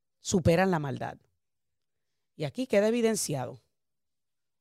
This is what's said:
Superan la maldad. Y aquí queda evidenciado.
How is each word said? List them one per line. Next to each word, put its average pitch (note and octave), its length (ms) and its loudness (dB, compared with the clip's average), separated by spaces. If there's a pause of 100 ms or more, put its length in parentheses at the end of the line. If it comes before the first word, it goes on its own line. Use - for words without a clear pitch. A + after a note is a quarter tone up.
(200)
Superan F3+ 500 2
la E3+ 80 2
maldad. C3 380 -6 (1200)
Y D#3 80 -8
aquí A#3+ 220 -6
queda G#3+ 220 2
evidenciado. F3 760 -2 (1000)